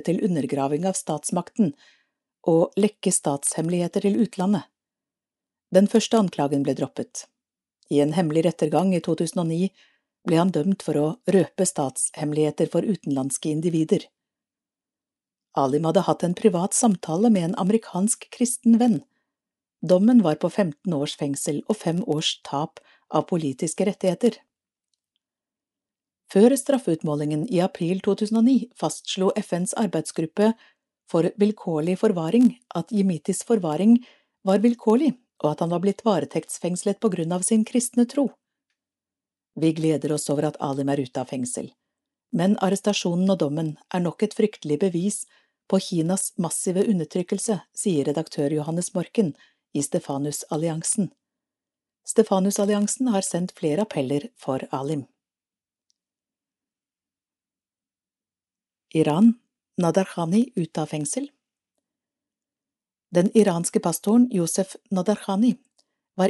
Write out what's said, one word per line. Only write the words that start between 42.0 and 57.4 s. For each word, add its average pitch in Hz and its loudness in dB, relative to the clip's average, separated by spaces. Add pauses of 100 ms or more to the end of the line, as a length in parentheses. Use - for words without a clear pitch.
Men 190 2
arrestasjonen 190 0
og 180 0
dommen 156 -4 (180)
er 180 -2
nok 175 -2
et 214 -8
fryktelig 160 -2
bevis 190 -2 (440)
på 190 2
Kinas 175 -2 (100)
massive 180 -2
undertrykkelse», 185 -2 (160)
sier 151 0
redaktør 151 -2
Johannes 160 -4
Morken 175 -2 (400)
i 143 -2
Stefanus-alliansen. 156 -4 (960)
Stefanus-alliansen 208 0
har 196 -2
sendt 180 -4
flere 170 0
appeller 143 -4
for 131 -6
Alim. 139 -4 (4000)